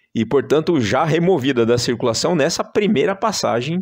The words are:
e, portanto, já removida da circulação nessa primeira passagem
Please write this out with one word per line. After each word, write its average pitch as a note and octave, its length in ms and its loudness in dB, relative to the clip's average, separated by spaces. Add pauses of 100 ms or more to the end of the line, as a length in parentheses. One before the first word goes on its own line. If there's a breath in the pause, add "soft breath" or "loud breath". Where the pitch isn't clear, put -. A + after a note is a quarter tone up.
(140 loud breath)
e, A2+ 120 0
portanto, C#3+ 560 0
já A#2+ 240 0
removida D3 600 2
da A#2+ 120 2
circulação B2 580 -2
nessa D#3+ 260 0
primeira F3+ 540 0
passagem E3 680 -2